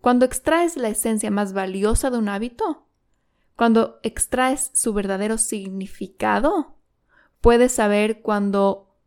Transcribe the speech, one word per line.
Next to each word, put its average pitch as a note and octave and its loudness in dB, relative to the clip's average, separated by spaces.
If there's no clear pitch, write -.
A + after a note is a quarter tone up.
Cuando B3 4
extraes E4 0
la A#3+ -4
esencia A3 -2
más G3+ -2
valiosa G3 -2
de B3 -2
un A3 -2
hábito, A#3+ -6
cuando A3+ 2
extraes B3+ -2
su - -2
verdadero G3+ -4
significado, G3+ -4
puedes A#3+ 6
saber G#3+ 0
cuando G3+ -2